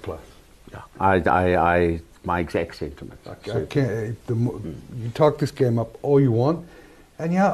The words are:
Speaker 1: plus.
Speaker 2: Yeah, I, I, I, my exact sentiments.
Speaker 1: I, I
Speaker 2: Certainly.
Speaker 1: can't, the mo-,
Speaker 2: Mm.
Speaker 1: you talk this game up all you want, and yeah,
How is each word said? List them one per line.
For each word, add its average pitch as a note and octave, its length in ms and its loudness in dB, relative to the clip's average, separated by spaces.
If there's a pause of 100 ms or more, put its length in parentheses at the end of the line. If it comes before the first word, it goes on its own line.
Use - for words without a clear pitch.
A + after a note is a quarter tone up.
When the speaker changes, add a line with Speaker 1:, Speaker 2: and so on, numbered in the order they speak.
Speaker 1:
plus. D#2+ 200 -10 (500)
Speaker 2:
Yeah, - 100 -16 (180)
I, F#2+ 220 4
I, F2 560 4
I, E2+ 240 2 (220)
my F2 160 -2
exact E2+ 380 -4
sentiments. - 500 -14
Speaker 1:
I, - 40 -14
I - 40 -16 (100)
Speaker 2:
Certainly. A#2+ 220 -6
Speaker 1:
can't, A2+ 600 -4
the A#2 80 -2
mo-, A#2 240 0
Speaker 2:
Mm. D#2+ 160 -12 (280)
Speaker 1:
you A#2 60 -8
talk D3+ 280 2
this C#3 140 -4
game A#2+ 260 0
up A2+ 260 -6
all C#3+ 160 4
you C3+ 120 4
want, C#3+ 340 0 (540)
and E3 120 -4
yeah, F#3+ 220 2